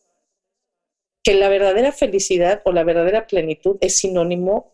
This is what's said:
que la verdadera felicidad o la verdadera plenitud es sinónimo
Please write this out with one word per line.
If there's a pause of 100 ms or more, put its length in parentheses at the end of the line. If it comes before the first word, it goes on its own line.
(1200)
que
la
verdadera
felicidad
o
la
verdadera
plenitud
es
sinónimo